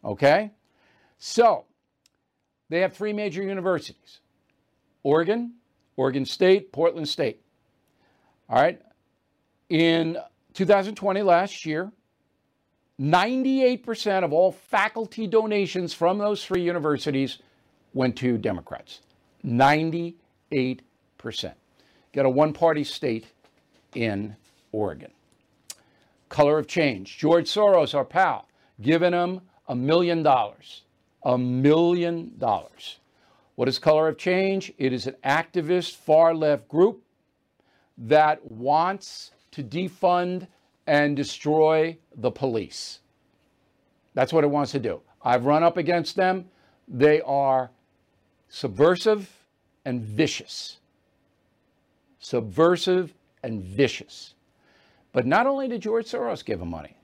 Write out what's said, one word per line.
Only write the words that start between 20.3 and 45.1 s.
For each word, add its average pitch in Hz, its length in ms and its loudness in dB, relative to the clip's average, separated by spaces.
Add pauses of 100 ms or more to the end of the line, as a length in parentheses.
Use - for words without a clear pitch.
percent. - 380 -12 (560)
Got 139 140 0
a 131 40 4
one-party 151 540 2
state 117 420 -6 (680)
in 107 400 -4 (340)
Oregon. 92 400 -6 (1160)
Color 151 320 2
of 147 80 -8
Change. 123 500 -4
George 165 280 2
Soros, 196 460 4
our 143 120 0
pal, 160 420 -2 (340)
giving 165 320 2
him 175 280 -2 (260)
a 135 80 -8
million 165 480 0
dollars. 127 600 -2 (420)
A 127 120 2
million 165 1000 0
dollars. - 640 -6 (560)
What 123 100 0
is 123 140 -2
Color 156 260 4
of 160 100 -2
Change? 190 600 -2
It 135 140 0
is 156 160 -6
an - 160 -12
activist, 165 720 -2
far-left 160 720 2
group 185 340 2 (960)
that 151 500 2
wants 151 840 -4 (180)
to 143 140 -12
defund 180 840 -2 (400)
and 147 300 2
destroy 156 840 0 (180)
the 123 140 -2
police. - 720 -8 (1120)
That's 135 180 -2
what 160 120 4
it 147 60 2
wants 143 200 -2
to 143 80 -4
do. 107 220 -6 (200)